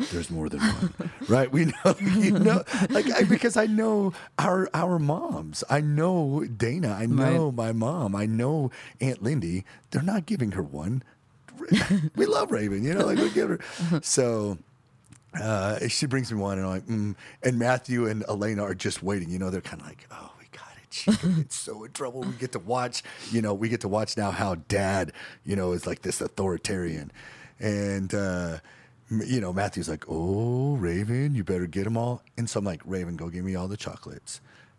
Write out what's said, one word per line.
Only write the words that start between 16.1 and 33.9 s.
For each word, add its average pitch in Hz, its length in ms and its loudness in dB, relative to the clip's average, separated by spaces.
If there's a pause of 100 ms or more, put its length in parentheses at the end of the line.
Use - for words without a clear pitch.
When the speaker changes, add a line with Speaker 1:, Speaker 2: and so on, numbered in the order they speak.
Speaker 1:
me 110 60 0
one, 98 200 0
and 95 80 -2
I'm 95 60 -2
like, 92 140 -6
"Mm." 104 280 -4 (280)
And 127 160 2
Matthew 120 480 2
and 107 220 -2
Elena 104 360 0
are 95 100 -2
just 95 280 -4
waiting. 90 280 -2
You 92 80 -4
know, 92 120 -2
they're 92 100 -2
kinda - 240 -12
like, - 260 -20
"Oh, - 300 -16
we - 100 -20
got - 180 -20 (140)
it. - 100 -20
She, - 180 0 (300)
it's - 160 -4
so 107 280 -8
in 117 80 -16
trouble." 127 300 -6
We 127 120 -4
get 123 180 -6
to 113 60 -2
watch, 120 440 -2 (280)
you 113 120 2
know, 104 120 2
"we 107 140 0
get 113 140 0
to 104 60 -2
watch 107 280 0
now 101 160 0
how 95 240 -2
Dad, 95 560 0 (320)
you 95 120 -2
know, 90 160 0
is, 87 140 -4
like, 85 160 -6
this - 180 -4
authoritarian." 87 920 -4 (480)
And, 101 540 0
uh, 90 440 -2 (520)
m-, 110 140 0
you 123 160 0
know, 90 120 -2
Matthew's 95 360 -2
like, 80 200 -6
"Oh, 117 680 0
Raven, 110 580 0
you 104 100 0
better 90 220 0
get 98 200 -2
'em 113 100 0
all." 120 260 -2 (140)
And 117 140 -2
so - 80 -2
I'm 101 60 0
like, 90 200 -4
"Raven, 87 320 -4
go 82 120 -8
give 90 160 -6
me 95 100 -2
all 90 140 -4
the 101 80 -6
chocolates." - 640 -12 (380)